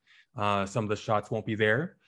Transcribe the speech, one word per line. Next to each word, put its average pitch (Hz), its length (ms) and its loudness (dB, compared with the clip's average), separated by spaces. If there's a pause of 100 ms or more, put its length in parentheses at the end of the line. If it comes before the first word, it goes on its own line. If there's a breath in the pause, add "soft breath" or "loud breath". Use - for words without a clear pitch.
(360 soft breath)
Uh, 101 300 0
some 107 180 -2
of 104 60 -2
the 107 80 0
shots 104 340 -2
won't 110 140 -4
be 110 100 -4
there. 110 400 2 (120)